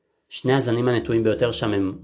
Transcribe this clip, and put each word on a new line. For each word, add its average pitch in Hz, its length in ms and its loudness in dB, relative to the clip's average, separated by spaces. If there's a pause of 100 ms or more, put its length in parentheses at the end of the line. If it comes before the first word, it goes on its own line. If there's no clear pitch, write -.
(280)
שני - 240 -2
הזנים 123 360 2
הנטועים 113 360 0
ביותר 110 280 2
שם 113 200 -2
הם 98 320 -2